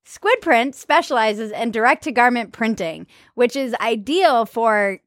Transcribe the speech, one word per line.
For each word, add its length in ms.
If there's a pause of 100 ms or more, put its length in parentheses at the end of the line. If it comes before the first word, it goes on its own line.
Squid 380
Print 320
specializes 760
in 200
direct 340
to 80
garment 400
printing, 540 (300)
which 200
is 240
ideal 640
for 640